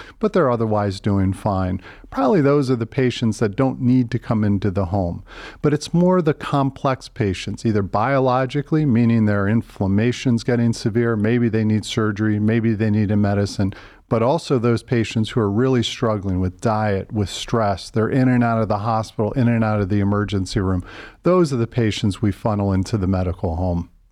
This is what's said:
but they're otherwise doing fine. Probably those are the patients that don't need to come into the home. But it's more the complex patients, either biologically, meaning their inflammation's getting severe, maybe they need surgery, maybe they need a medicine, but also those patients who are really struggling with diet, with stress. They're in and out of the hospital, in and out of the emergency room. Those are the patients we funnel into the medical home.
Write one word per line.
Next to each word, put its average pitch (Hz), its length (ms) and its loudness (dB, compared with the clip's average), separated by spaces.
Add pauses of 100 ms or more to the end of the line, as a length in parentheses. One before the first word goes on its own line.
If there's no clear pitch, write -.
(200)
but 214 120 -2
they're 160 180 2
otherwise 107 520 0
doing 98 320 2
fine. 95 480 -2 (280)
Probably 247 300 2
those 139 320 2
are 131 60 2
the 113 80 -4
patients 120 540 0
that 104 180 0
don't 131 240 0
need 123 300 2
to 117 80 -2
come 107 260 0
into 101 260 0
the 95 140 0
home. 90 360 -2 (400)
But 143 120 2
it's - 200 -4
more 180 280 4
the 156 120 2
complex 135 760 -2
patients, - 560 -4
either 107 160 2
biologically, 131 1040 0
meaning 117 400 4
their 101 200 2
inflammation's 113 1000 0
getting 117 260 2
severe, 117 460 0
maybe 117 320 2
they 110 160 0
need 107 180 0
surgery, 107 560 0
maybe 113 360 2
they 107 140 0
need 104 220 2
a 107 60 2
medicine, 101 560 0 (340)
but 113 140 0
also 139 380 0
those 117 240 0
patients 113 480 -2
who 123 100 0
are 101 80 2
really 123 320 2
struggling 101 580 -2
with 92 220 -4
diet, 107 500 -2
with 104 160 -2
stress. 104 640 -2
They're 110 180 0
in 131 220 2
and 123 140 2
out 117 180 0
of 104 80 0
the 107 80 0
hospital, 110 560 -2
in 120 160 2
and 117 140 2
out 107 180 0
of 95 80 -2
the 104 100 0
emergency 101 600 0
room. 92 260 0 (380)
Those 175 280 4
are 135 60 0
the 113 100 0
patients 107 540 0
we 104 100 2
funnel 101 400 0
into 95 260 0
the 95 100 -2
medical 92 480 -2
home. 87 340 -2 (220)